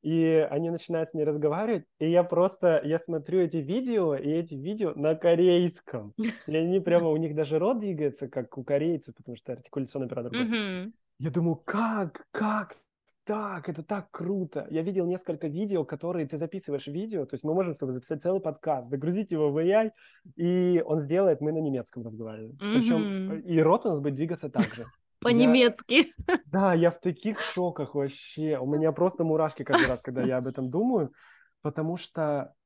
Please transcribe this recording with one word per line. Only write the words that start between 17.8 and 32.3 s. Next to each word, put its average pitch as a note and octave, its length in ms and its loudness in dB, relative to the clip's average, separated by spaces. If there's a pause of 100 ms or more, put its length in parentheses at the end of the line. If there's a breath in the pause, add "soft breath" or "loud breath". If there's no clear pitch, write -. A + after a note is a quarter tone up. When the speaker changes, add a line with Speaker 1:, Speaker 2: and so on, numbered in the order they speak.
Speaker 1:
записать C3+ 280 -8
целый F#3 180 0
подкаст, D3 500 -4
загрузить E3+ 420 -2
его D3+ 200 2
в D3 60 0
A D#3+ 60 2
I, G#3+ 280 4 (440 soft breath)
и F3+ 500 2
он D#3 140 0
сделает, D#3+ 420 2
мы D3+ 100 0
на E3 60 -2
немецком C3 460 -4
разговариваем. A2 560 -12 (100)
Причем, A3+ 400 2
Speaker 2:
Мгм. F#3+ 180 -4
Speaker 1:
э, G3 120 -6
и E3 220 0
рот F3 240 4
у G#3 40 0
нас D3+ 100 0
будет C#3+ 160 -2
двигаться D#3 340 -6
так - 240 0
же. A#2 160 -14 (140)
Speaker 2:
<laughs> - 180 -20
По-немецки. A#3+ 840 4 (120)
<laughs> - 240 0 (120)
Speaker 1:
Я, F#3+ 160 4
да, F3 40 4
я E3+ 160 6
в E3+ 100 -14
таких F#3+ 420 -4
шоках E3+ 540 -4
вообще. C#3+ 640 -2
У B2+ 80 -4
меня D3+ 260 2
просто F3 320 0
мурашки D#3 400 0
каждый E4+ 220 4
раз, B2 160 -2
когда B2+ 200 -4
я B2+ 160 0
об B2 100 -4
этом C3 220 -4
думаю, F#3+ 420 0 (500 soft breath)
потому D#3 360 -4
что D3 560 -4 (120)